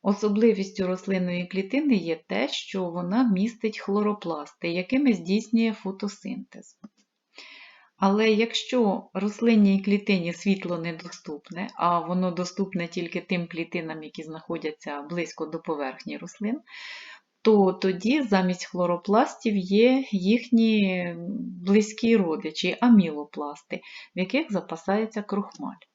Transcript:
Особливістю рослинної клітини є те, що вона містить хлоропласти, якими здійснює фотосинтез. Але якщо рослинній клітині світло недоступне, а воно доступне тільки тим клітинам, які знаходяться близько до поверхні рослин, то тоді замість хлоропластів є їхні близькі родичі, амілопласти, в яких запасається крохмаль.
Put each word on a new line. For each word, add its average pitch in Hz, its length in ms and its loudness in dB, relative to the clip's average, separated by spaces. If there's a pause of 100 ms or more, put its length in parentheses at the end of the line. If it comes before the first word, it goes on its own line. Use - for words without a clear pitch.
Особливістю 202 800 2
рослинної 180 600 -2
клітини 220 480 0
є 165 200 0 (120)
те, 214 200 -2
що 185 420 -6
вона 175 340 -2
містить 214 560 0
хлоропласти, 196 920 -4
якими 233 440 2
здійснює 220 600 0
фотосинтез. - 1040 -10 (1160)
Але 202 320 4
якщо 220 840 0
рослинній 202 680 4
клітині 196 520 0
світло 185 440 -2
недоступне, 170 1000 -10
а 175 240 2
воно 180 320 0
доступне 175 560 -4
тільки 170 340 -6
тим 175 260 -4
клітинам, 160 560 -8
які 151 200 -14
знаходяться 156 800 -8
близько 160 440 -6
до 160 140 -8
поверхні 147 580 -6
рослин, 214 420 -6 (840)
то 202 320 6
тоді 190 480 0
замість 185 440 2
хлоропластів 196 920 0
є 220 540 4
їхні 202 1040 2 (500)
близькі 214 520 4
родичі, 160 640 -2
амілопласти, 156 1000 2 (340)
в 175 40 -6
яких 254 320 -2
запасається 208 680 -4
крохмаль. 202 720 -8